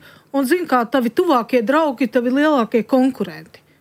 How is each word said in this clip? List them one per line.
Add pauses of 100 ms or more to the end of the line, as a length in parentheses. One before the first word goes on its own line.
(340)
un
zin
kā,
tavi
tuvākie
draugi,
tavi
lielākie
konkurenti, (180)